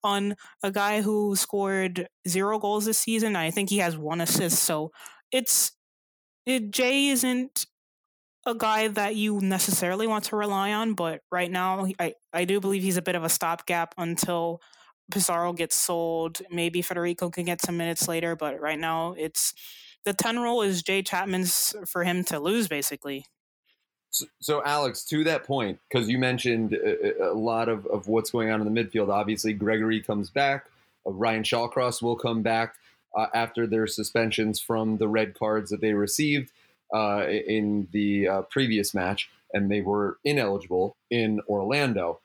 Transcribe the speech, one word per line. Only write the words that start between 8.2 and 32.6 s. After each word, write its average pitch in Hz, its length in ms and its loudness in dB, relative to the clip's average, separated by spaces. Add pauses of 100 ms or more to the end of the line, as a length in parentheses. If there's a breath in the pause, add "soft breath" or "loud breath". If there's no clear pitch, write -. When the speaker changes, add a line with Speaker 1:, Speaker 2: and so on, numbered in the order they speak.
Speaker 1:
a 240 80 0
guy 220 360 2
that 208 260 0
you 208 260 0
necessarily 190 680 0
want 214 160 -2
to - 100 -6
rely 202 380 0
on, 214 220 0
but 165 260 -4 (100)
right 180 180 0
now, 185 380 0 (140)
I, 170 140 -2 (180)
I 175 140 0
do 196 120 2
believe 196 240 0
he's 185 140 2
a 180 60 -2
bit 180 120 -2
of 170 80 -2
a 160 60 -2
stopgap 170 680 -2
until 170 640 -2 (520 loud breath)
Pizarro 175 400 0
gets 170 240 -2
sold. 165 720 -2
Maybe 170 320 -2
Federico 175 480 -2
can 175 140 -4
get 175 180 -2
some 175 140 -2
minutes 165 320 0
later, 170 260 0
but 151 260 -4
right 151 180 -2
now, 165 380 -2
it's, - 380 -2 (500 loud breath)
the 202 80 0
ten 233 280 0
role 240 220 2
is 190 200 0
Jay 190 200 0
Chapman's 185 760 0 (100)
for 180 160 -2
him 180 220 0
to 156 160 -2
lose, 202 260 0
basically. 143 580 -6 (840)
Speaker 2:
So, - 160 -2 (140)
so 147 240 0
Alex, 143 400 0
to 156 180 0
that 156 220 2
point, 120 340 -2 (140)
'cause 117 160 2
you 123 100 2
mentioned 123 540 2
a, 104 500 0
a, 90 100 2
a - 20 0
lot 113 340 0
of, 107 180 -2
of 101 220 -2
what's 110 240 2
going 113 180 2
on 110 100 2
in 107 140 2
the 117 80 2
midfield. 101 280 0
Obviously, 104 420 0
Gregory 110 500 2
comes 104 260 -2
back. 139 380 0 (400 soft breath)
Uh, 98 60 -4
Ryan 110 320 0
Shawcross 120 580 0
will 120 140 2
come 113 260 -2
back, 113 320 2 (420 soft breath)